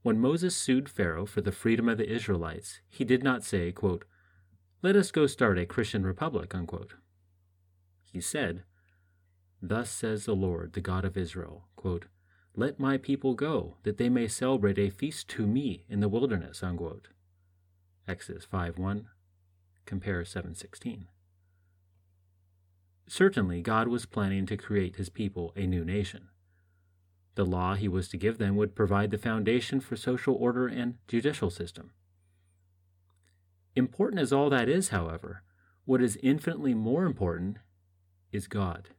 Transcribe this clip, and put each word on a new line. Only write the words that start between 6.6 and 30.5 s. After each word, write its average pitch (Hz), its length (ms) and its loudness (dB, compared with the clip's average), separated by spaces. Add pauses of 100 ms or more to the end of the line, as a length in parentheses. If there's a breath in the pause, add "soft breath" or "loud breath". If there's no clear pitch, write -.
He 90 80 -6
said, 95 420 -2 (1000)
"Thus 110 300 -2
says 110 340 -4
the 107 100 0
Lord, 87 380 -2
the - 80 -4
God 92 220 -2
of 92 140 -2
Israel, 87 580 -6
quote, 90 300 -4 (500)
'Let 135 240 -2
my 135 180 2
people 135 380 0
go, 123 480 -2
that 104 140 -2
they 120 120 2
may 120 180 4
celebrate 107 500 2
a 101 120 2
feast 147 400 -6
to 107 180 0
me 120 420 0
in 104 100 0
the 104 100 4
wilderness,'" 107 540 0
unquote. 85 460 -6 (1000)
Exodus - 380 -10
five 87 320 -4
one, 98 320 -4 (760)
compare 92 380 -4
seven 85 320 -8
sixteen. - 540 -12 (2000)
Certainly, 95 580 2
God 110 240 2
was 120 180 -2
planning 98 400 0
to 104 100 -4
create 98 400 -2
his 92 140 -6
people 92 460 -6
a 98 100 -2
new 90 180 0
nation. 95 460 -4 (1040)
The 98 100 2
law 90 300 0
he 101 120 0
was 90 220 -2
to 90 80 -8
give 107 200 0
them 101 180 2
would 104 200 2
provide 101 360 2
the 107 60 -2
foundation 113 640 0
for 127 160 -6
social 127 400 0
order 123 320 0